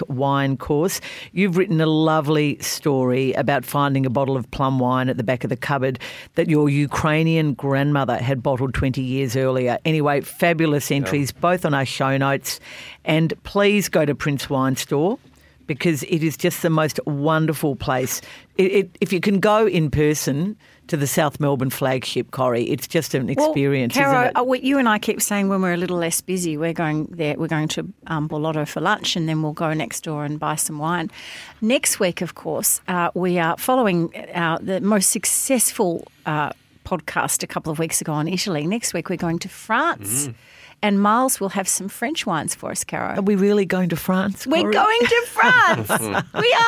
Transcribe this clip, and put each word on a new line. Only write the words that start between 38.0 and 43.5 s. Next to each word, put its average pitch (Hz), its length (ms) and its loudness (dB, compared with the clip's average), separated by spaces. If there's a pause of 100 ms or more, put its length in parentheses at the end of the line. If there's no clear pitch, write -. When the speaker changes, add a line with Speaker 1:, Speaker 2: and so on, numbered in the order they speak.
Speaker 3:
on 151 160 0
Italy. 175 360 -2
Next 214 280 -2
week, 170 160 -4
we're 175 80 -4
going 170 220 -2
to 190 100 -10
France. 220 800 -2
Speaker 2:
Mm. 120 60 -10 (480)
Speaker 3:
And 202 180 4
Miles 233 380 2
will 196 100 -2
have 190 180 -4
some 190 220 -4
French - 380 -6
wines 160 260 -2
for - 160 -10
us, - 140 -6
Caro. - 320 -4
Speaker 1:
Are 208 80 -2
we 208 120 2
really 202 300 4